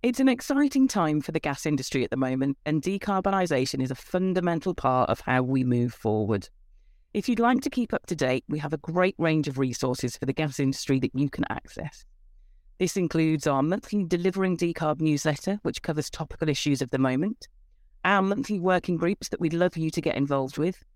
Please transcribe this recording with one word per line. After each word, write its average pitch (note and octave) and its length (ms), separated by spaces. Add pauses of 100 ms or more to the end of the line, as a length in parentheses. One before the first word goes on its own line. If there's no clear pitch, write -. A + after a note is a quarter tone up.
It's B3 180
an C4 80
exciting C4+ 580
time D#3 340
for D#3+ 120
the D#3 80
gas C#3+ 260
industry C3+ 380
at - 60
the C3 80
moment, C3 460
and D3+ 160
decarbonisation F#3 1000
is C3 80
a C3 60
fundamental F3 760
part B2+ 380
of A#2+ 100
how B2+ 220
we C3 220
move A#2+ 300
forward. G#2+ 540 (640)
If - 160
you'd A3+ 120
like B3 220
to C#4+ 80
keep A#3+ 220
up - 140
to - 80
date, C3 320
we D3 120
have D3+ 160
a D3+ 40
great F3+ 400
range D#3 300
of C3 100
resources B2+ 580
for - 100
the C3+ 80
gas D3 260
industry C3+ 400
that C3+ 140
you C#3 140
can - 220
access. - 540 (760)
This F#3 180
includes D#3+ 520
our C3+ 140
monthly F#3 420
Delivering F3+ 540
Decarb E3 420
newsletter, D#3 600
which - 200
covers D3+ 280
topical - 380
issues C#3 340
of B2+ 80
the C3+ 80
moment, C3+ 500 (560)
our F#3+ 180
monthly G3+ 380
working F3+ 380
groups E3+ 320
that - 100
we'd E3 140
love F3 220
you D#3+ 140
to D#3+ 100
get D3+ 140
involved C#3 440
with E3+ 260 (120)